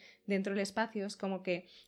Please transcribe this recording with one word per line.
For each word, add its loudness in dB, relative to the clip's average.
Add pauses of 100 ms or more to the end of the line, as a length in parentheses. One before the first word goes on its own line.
(280)
dentro 2
del 2
espacio, 0
es -8
como -2
que -2 (220)